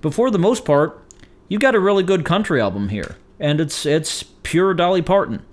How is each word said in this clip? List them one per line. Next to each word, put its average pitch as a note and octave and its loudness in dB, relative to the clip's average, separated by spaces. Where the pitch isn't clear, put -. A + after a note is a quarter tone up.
But D3+ -2
for B3+ 2
the G3+ 0
most G#3 2
part, D3+ 0
you've G#3 -2
got B3+ 2
a G#3 4
really G3 2
good F3+ 0
country F3 0
album G2+ -2
here. G2+ -8
And D3 0
it's, D3+ -6
it's D3+ -2
pure F#3 2
Dolly F3 2
Parton. F3+ 0